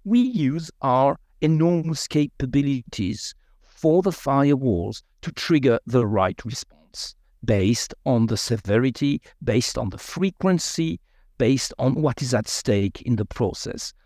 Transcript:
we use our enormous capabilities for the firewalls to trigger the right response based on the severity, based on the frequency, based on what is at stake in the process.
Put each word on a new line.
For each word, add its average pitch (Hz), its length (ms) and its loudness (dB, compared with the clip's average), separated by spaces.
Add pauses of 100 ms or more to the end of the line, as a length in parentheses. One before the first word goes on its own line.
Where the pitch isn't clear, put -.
we 226 160 2
use 165 520 0 (100)
our 135 360 2 (220)
enormous 160 640 2
capabilities 135 1300 -2 (280)
for 160 400 2
the 185 100 0
firewalls 131 920 0 (180)
to 165 120 -8
trigger 135 520 2
the 120 200 2
right 95 380 0
response - 720 -14 (300)
based 110 480 0 (120)
on 120 220 2
the 113 100 -2
severity, 120 840 0 (220)
based - 340 0
on 117 120 -4
the - 80 -8
frequency, 175 1040 -2 (380)
based 127 420 0
on 131 160 2
what 151 260 -2
is 127 120 -2
at 110 140 0
stake 101 560 -2
in 123 120 0
the 104 100 0
process. - 680 -6 (120)